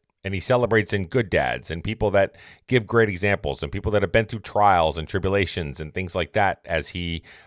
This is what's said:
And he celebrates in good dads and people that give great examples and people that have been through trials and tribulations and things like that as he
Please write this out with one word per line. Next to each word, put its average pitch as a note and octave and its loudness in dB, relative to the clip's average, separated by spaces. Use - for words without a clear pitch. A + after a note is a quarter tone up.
And G2 -6
he F#2 -4
celebrates A2+ 2
in G2 0
good A2+ -2
dads B1+ 0
and E2 -8
people G#2+ -2
that G2 2
give A#2+ 0
great A2+ 4
examples F#2 -2
and C#2+ -6
people G#2 -4
that G2+ 2
have F2 -2
been A2+ 2
through A2 -10
trials E2+ 4
and D#2 -6
tribulations F#2 -2
and D2+ -12
things F#2 -6
like F2 -4
that G2 0
as D#2+ -4
he E2+ -6